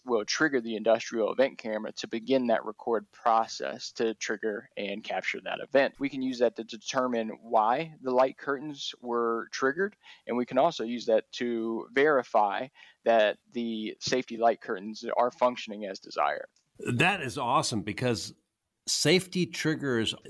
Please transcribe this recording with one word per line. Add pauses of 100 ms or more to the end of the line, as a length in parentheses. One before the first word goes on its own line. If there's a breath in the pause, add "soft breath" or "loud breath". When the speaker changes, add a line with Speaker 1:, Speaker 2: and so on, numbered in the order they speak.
Speaker 1:
will
trigger
the
industrial
event
camera
to
begin
that
record
process
to
trigger
and
capture
that
event.
We
can
use
that
to
determine (100)
why
the
light
curtains
were
triggered, (320 loud breath)
and
we
can
also
use
that
to
verify (380 loud breath)
that (160)
the
safety
light
curtains (120)
are
functioning
as
desired. (320)
Speaker 2:
That
is
awesome,
because (520)
safety
triggers, (160)